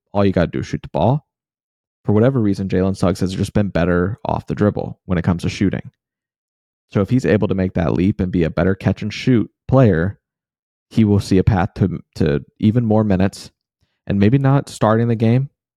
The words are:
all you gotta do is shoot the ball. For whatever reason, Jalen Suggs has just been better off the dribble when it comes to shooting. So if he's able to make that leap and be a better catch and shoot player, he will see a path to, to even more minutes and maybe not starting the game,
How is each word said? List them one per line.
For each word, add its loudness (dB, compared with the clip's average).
all 2
you 2
gotta 0
do -6
is -6
shoot -8
the -16
ball. 0
For -2
whatever 2
reason, -2
Jalen 0
Suggs 0
has -2
just -4
been -2
better 0
off -6
the -6
dribble -2
when -2
it -2
comes -2
to -4
shooting. -4
So 0
if -2
he's 0
able 2
to -2
make -2
that -2
leap 0
and -2
be 0
a 0
better 0
catch -4
and -8
shoot 0
player, 2
he 0
will 2
see 0
a 2
path 2
to, -2
to -2
even 2
more 2
minutes -2
and -2
maybe 4
not 0
starting 0
the 0
game, 0